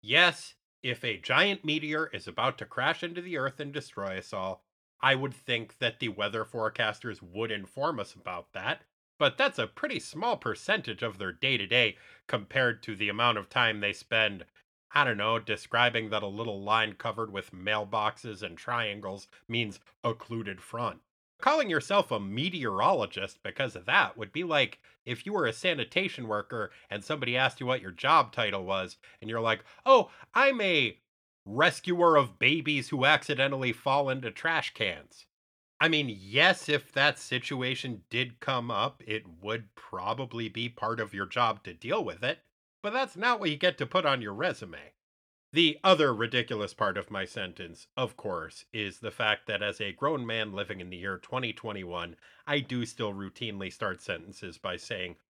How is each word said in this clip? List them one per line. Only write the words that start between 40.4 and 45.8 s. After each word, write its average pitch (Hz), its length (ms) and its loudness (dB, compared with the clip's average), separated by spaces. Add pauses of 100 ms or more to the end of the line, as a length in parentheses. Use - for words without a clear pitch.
be 117 180 -6
part 117 320 -4
of 107 140 -4
your 98 120 -2
job 117 380 0
to 90 100 -12
deal 143 300 -4
with 101 180 -6
it, 135 220 -4 (400)
but 208 80 -4
that's 262 240 -4
not 226 240 0
what 190 100 0
you 151 60 -2
get 175 220 2
to 135 100 -4
put 185 180 0
on 135 160 2
your 104 120 -8
resume. 98 580 -6 (600)
The 151 320 4